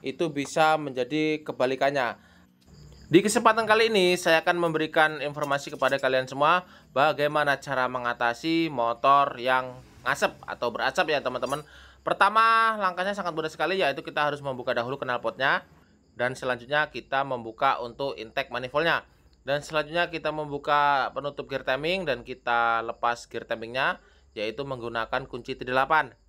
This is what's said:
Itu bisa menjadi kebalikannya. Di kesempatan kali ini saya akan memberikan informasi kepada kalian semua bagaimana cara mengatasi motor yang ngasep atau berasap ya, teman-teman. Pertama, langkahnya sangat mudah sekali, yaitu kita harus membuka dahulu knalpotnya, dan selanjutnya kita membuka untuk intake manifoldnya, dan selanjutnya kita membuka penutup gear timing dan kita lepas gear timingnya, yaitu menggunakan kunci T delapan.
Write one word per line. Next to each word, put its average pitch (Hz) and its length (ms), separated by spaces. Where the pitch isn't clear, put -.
Itu 151 320
bisa 156 480
menjadi 147 640
kebalikannya. 131 720
Di 170 140
kesempatan 220 480
kali 226 240
ini 180 260
saya 165 240
akan 175 160
memberikan 156 640
informasi 143 540
kepada 135 240
kalian 131 260
semua 151 400
bagaimana 147 640
cara 131 260
mengatasi 127 880
motor 135 680
yang 127 380
ngasep 143 320
atau - 320
berasap 127 400
ya, 139 80
teman-teman. 127 420
Pertama, 226 800
langkahnya 185 320
sangat 175 240
mudah 156 160
sekali, 175 320
yaitu 139 160
kita 151 260
harus 143 140
membuka 131 320
dahulu 120 260
knalpotnya, 127 680
dan 123 160
selanjutnya 131 580
kita 135 380
membuka 123 560
untuk 127 340
intake 113 320
manifoldnya, 127 540
dan 139 180
selanjutnya 156 460
kita 151 240
membuka 143 800
penutup 139 340
gear 131 160
timing 156 460
dan 120 180
kita 117 560
lepas 117 480
gear 113 160
timingnya, 123 560
yaitu 113 320
menggunakan 120 560
kunci 127 320
T - 80
delapan. 131 480